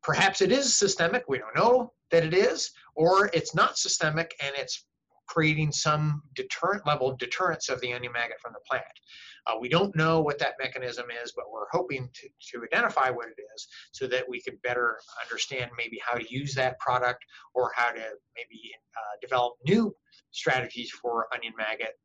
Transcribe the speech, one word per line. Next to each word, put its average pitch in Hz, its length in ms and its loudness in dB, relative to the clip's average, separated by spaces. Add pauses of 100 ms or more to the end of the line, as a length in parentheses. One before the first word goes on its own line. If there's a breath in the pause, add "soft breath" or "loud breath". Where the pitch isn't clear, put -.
perhaps 175 380 2
it 190 100 4
is 262 240 4
systemic, 190 540 2
we 127 100 0
don't 110 160 -10
know 233 380 4 (180)
that 165 140 6
it 160 100 -2
is, 214 360 4 (240 loud breath)
or 190 400 6
it's - 200 0
not 208 240 4
systemic 160 640 -2
and 139 140 -4
it's - 300 -8 (420)
creating 156 420 4
some 151 520 2 (120)
deterrent 190 520 -2
level 143 220 2
of 127 100 -4
deterrence 160 500 -2
of 127 140 -2
the 123 100 -4
onion 123 200 -8
maggot 117 280 -4
from 117 120 -12
the 110 60 -16 (100)
plant. 127 160 -2 (600 loud breath)
Uh, 113 140 0
we 123 80 0
don't 185 260 4
know 160 260 4
what 147 180 0
that 135 200 0
mechanism 123 480 -6 (160)
is, 120 140 -10
but 120 160 -8
we're 107 180 -8
hoping 139 420 -2
to, - 160 -20 (220)
to 120 140 -10
identify 151 460 2
what 117 180 -6
it 110 120 -18 (140)
is - 140 -16 (240 loud breath)
so 135 160 -6
that 127 200 -2
we 123 120 -8
can - 240 -12
better 120 340 0 (240)
understand 120 560 -6
maybe 117 260 -8
how 120 140 -2
to 113 140 -6
use 135 220 -6
that 127 260 0
product 123 440 0 (300 loud breath)
or 120 200 2
how 120 160 2
to 113 120 -8 (340)
maybe, 113 360 -16 (240)
uh, 107 260 -10
develop 123 320 0 (120)
new 208 280 4 (380 soft breath)
strategies 120 580 -2
for 117 420 -2
onion 117 240 -8
maggot 110 360 -6 (120)